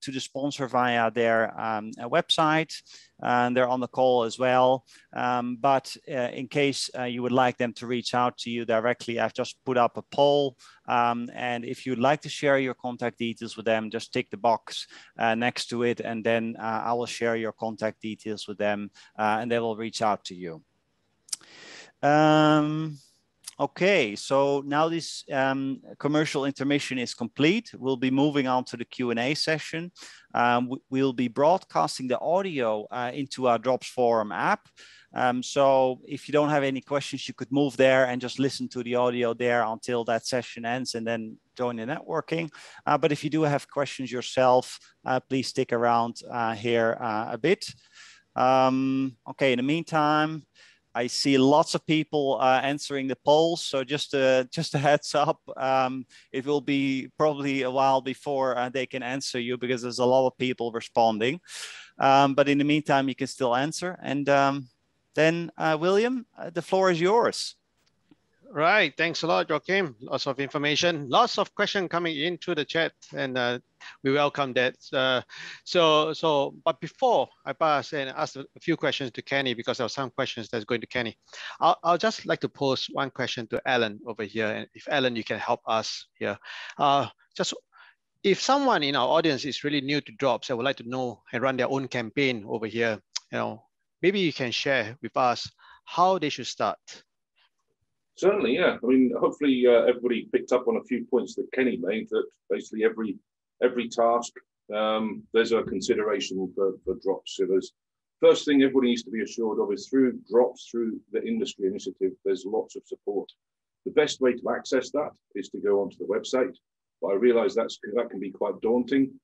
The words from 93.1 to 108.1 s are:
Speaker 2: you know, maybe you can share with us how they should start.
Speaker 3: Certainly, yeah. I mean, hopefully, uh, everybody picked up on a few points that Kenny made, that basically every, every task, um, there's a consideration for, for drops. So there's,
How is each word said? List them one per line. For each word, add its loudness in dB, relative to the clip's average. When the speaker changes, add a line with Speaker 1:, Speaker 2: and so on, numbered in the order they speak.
Speaker 2:
you -4
know, -6
maybe 2
you 0
can -4
share -2
with -12
us 0
how 2
they -2
should -8
start. -4
Speaker 3:
Certainly, 2
yeah. 2
I -4
mean, 4
hopefully, 2
uh, 8
everybody 0
picked -2
up 2
on 2
a -4
few -4
points -2
that -8
Kenny 0
made, -4
that 0
basically -4
every, -2
every 0
task, 2
um, 0
there's 4
a 4
consideration -2
for, 0
for -4
drops. -4
So 0
there's, 0